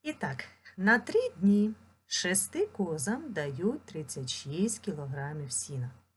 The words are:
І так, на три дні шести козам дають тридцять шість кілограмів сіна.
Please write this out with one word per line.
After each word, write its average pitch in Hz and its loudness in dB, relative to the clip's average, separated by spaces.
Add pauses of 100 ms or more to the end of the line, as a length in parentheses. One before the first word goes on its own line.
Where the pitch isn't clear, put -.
І 302 -4
так, - -4 (320)
на 214 6
три 466 2
дні 208 6 (320)
шести 185 0
козам 208 -2
дають 151 -2
тридцять 139 -8
шість 175 -2
кілограмів 143 -6
сіна. 127 -6 (260)